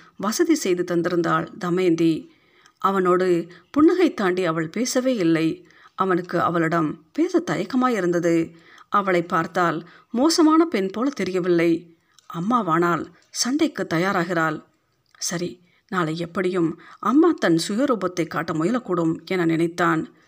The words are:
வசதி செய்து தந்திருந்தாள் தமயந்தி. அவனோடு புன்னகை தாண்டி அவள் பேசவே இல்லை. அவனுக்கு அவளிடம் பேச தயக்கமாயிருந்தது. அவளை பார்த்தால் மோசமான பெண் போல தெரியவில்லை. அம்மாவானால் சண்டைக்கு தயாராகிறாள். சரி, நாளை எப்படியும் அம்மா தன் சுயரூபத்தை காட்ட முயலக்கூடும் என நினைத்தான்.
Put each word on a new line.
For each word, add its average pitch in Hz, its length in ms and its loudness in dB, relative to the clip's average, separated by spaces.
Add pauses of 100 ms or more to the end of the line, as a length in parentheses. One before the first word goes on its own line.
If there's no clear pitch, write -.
(160)
வசதி 302 380 0
செய்து 180 300 0
தந்திருந்தாள் 170 640 0 (100)
தமயந்தி. 170 720 0 (480)
அவனோடு 185 680 2 (220)
புன்னகை 339 440 4
தாண்டி 185 300 0
அவள் 160 240 -2
பேசவே 247 480 -2
இல்லை. 165 500 0 (280)
அவனுக்கு 175 460 -2
அவளிடம் 160 720 0
பேச 349 340 0
தயக்கமாயிருந்தது. 175 1080 0 (360)
அவளை 190 340 0
பார்த்தால் 170 680 -2 (220)
மோசமான 311 540 4
பெண் 196 260 -2
போல 240 200 -4
தெரியவில்லை. 175 840 0 (380)
அம்மாவானால் 175 720 0 (240)
சண்டைக்கு 269 640 -2
தயாராகிறாள். 170 680 -2 (540)
சரி, 175 420 -8 (280)
நாளை 165 280 -2
எப்படியும் 175 640 -2 (180)
அம்மா 302 340 4
தன் 170 260 2 (100)
சுயரூபத்தை 190 580 -2
காட்ட 165 260 -6
முயலக்கூடும் 170 760 -2
என 185 180 -2
நினைத்தான். 165 680 0 (160)